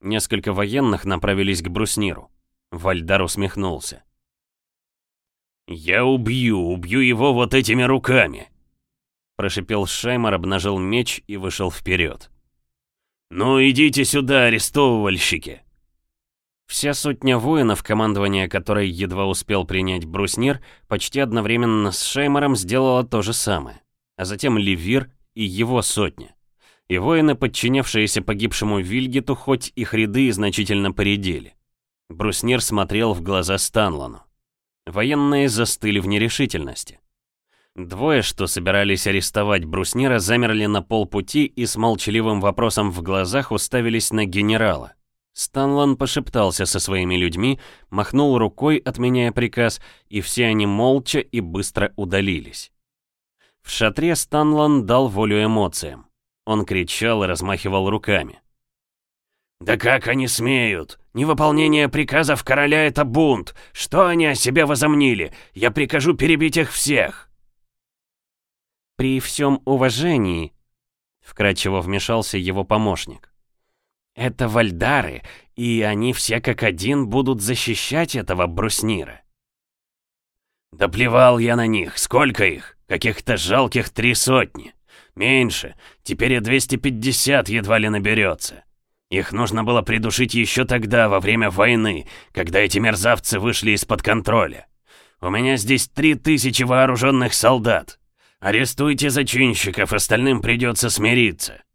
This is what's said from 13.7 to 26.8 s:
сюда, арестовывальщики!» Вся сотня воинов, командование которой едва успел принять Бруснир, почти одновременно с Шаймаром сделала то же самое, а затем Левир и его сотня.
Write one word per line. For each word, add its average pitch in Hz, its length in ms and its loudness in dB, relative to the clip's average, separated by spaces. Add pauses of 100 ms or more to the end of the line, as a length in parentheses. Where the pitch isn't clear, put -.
сюда, 135 420 2
арестовывальщики!» 107 1160 0 (1040)
Вся 147 280 -2
сотня 131 440 0
воинов, 120 440 2
командование 101 640 0
которой 101 400 -2
едва 92 380 -4
успел 95 380 -2
принять 92 400 -2
Бруснир, 101 560 -2 (280)
почти 110 320 -4
одновременно 113 720 0
с - 120 -6
Шаймаром 143 540 0
сделала 127 480 0
то 117 180 -2
же 104 100 -2
самое, 80 500 -4 (340)
а 92 80 -8
затем 104 340 -2
Левир 98 520 -2 (240)
и 110 100 -6
его 113 380 -2
сотня. - 520 -4 (540)